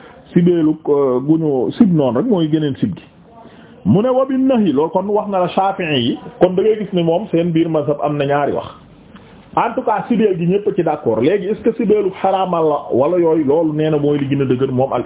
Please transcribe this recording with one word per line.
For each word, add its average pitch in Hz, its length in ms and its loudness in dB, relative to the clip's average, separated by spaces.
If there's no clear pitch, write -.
sibeelu, 170 400 4
euh, 139 340 2
gu 151 160 2
ñu 135 400 0
sib 196 160 2
noonu 131 260 0
rek 214 80 -2
mooy 175 240 0
geneen 151 240 -2
sib 104 220 -4
gi. - 60 -20
Mu 139 160 4
ne 254 80 0
wa 262 160 2
bin 262 220 0
nahyi, 220 260 2
loolu 151 180 0
kon 185 180 -2
wax 208 200 -2
na 196 100 -2
la 180 100 0
Shafi'i 185 500 -2
yi, 120 200 -2
kon 180 160 4
da 196 80 2
ngay 214 160 2
gis 196 140 -8
ne 175 100 0
moom 175 280 0
seen 170 200 0
biir 165 180 2
mazhab 147 320 0
am 147 160 -2
na 143 80 0
ñaari 139 280 0
wax. - 140 -6
En 226 200 0
tout 254 80 -4
cas, 214 240 -2
sibeel 202 320 2
gi 170 80 0
ñépp 202 280 0
ci 170 80 -2
d'accord. 151 360 -2
Léegi 180 280 0
est-ce 214 140 -6
que 226 120 0
sibeelu 208 360 0
xaraamal 185 420 0
la 151 140 2
wala 151 280 2
yooyu, 160 240 2
loolu 156 300 0
nee 156 160 0
na 156 80 0
mooy 147 200 0
li 143 100 -2
gën 139 140 0
a 135 40 2
dëgër 131 260 0
moom 127 220 0
al 120 120 -2